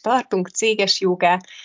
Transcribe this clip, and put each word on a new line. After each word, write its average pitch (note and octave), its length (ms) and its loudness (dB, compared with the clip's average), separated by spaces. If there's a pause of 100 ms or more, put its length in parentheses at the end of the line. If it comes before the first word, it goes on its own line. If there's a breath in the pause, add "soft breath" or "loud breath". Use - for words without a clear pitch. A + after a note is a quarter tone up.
tartunk, G#3+ 460 -2
céges G#3 520 -2
jogát, F3+ 460 0 (180 loud breath)